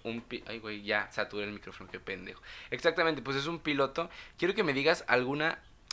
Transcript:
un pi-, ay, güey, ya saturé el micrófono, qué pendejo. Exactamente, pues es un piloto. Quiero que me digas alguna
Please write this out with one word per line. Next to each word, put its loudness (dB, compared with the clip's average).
un -4
pi-, -10
ay, -8
güey, -8
ya 2
saturé -4
el -6
micrófono, -12
qué -8
pendejo. -10
Exactamente, 2
pues 0
es 0
un -4
piloto. 2
Quiero 2
que 4
me 4
digas 4
alguna 2